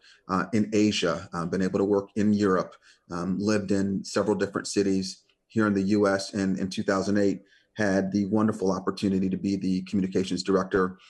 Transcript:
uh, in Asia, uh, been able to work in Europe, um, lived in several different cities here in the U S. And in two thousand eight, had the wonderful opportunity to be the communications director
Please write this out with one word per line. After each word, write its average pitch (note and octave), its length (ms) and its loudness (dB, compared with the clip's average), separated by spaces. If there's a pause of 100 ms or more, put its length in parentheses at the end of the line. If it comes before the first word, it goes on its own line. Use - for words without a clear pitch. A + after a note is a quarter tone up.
(280)
uh, F#2 240 0
in G#2 220 2
Asia, G2+ 580 2
uh, E2+ 140 -4
been F2+ 160 -2
able F#2 160 0
to G2 80 2
work G2+ 300 2
in G#2 180 2
Europe, F#2+ 400 2 (360)
um, F2+ 280 -4
lived G2+ 340 0
in G2 320 0
several G#2 320 0
different - 320 -4
cities F#2+ 540 -2 (260)
here A2 180 0
in G#2 60 2
the G2 120 2
U G#2 220 4
S. G2 280 0
And F#2+ 240 0
in F#2+ 100 -4
two G#2 140 -6
thousand G2 340 0
eight, G2 260 0 (320)
had F#2+ 380 0
the G2+ 140 0
wonderful G#2+ 440 0
opportunity F#2+ 600 -2
to F#2 80 -4
be G2 180 -2
the F#2+ 260 -2
communications F#2 600 -2
director F#2 560 0 (120)